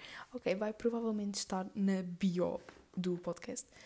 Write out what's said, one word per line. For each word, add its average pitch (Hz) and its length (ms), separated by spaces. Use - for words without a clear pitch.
Ok, 240 220
vai 214 180
provavelmente 220 600
estar 190 400
na 196 280
bio 180 580
do 180 220
podcast. - 480